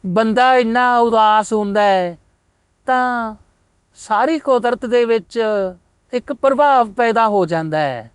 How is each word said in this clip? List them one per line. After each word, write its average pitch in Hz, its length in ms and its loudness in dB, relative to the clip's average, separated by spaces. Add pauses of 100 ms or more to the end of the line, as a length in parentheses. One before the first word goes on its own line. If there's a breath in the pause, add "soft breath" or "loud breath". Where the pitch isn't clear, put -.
ਬੰਦਾ 220 500 2
ਇੰਨਾ 247 420 2
ਉਦਾਸ 220 560 2
ਹੁੰਦਾ 208 280 -2
ਹੈ, 185 360 0 (680)
ਤਾਂ 247 500 -2 (600)
ਸਾਰੀ 262 440 -2
ਕੁਦਰਤ 247 460 -2
ਦੇ 240 200 0
ਵਿੱਚ 226 380 -4 (720)
ਇੱਕ 247 200 -8
ਪ੍ਰਭਾਵ 269 580 2
ਪੈਦਾ 226 360 0
ਹੋ 202 180 0
ਜਾਂਦਾ 160 320 -4
ਹੈ 127 380 -6